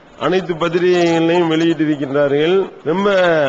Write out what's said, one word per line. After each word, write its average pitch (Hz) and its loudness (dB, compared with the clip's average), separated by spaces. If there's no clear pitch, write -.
அனைத்து 170 -2
பத்திரிகைகளையும் 170 0
வெளியிட்டிருக்கின்றார்கள். 151 0
ரொம்ப 190 -2